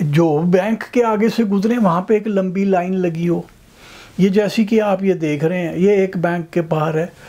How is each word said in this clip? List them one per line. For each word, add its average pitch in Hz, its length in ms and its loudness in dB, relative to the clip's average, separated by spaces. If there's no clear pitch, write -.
जो 151 380 2
बैंक 185 440 0
के - 180 0
आगे 220 280 0
से 233 140 0
गुजरे 208 340 0
वहाँ 190 300 0
पे 214 100 2
एक 208 100 -4
लंबी 196 380 -2
लाइन 185 280 0
लगी 170 320 -2
हो, 175 200 -2
ये 190 100 4
जैसी 208 360 2
कि 220 140 2
आप 196 240 0
ये 190 100 2
देख 151 300 -2
रहे 180 160 0
हैं, 165 160 -4
ये 196 280 2
एक 190 140 -4
बैंक 170 360 -2
के 175 80 0
बाहर 160 380 -2
है 175 140 -6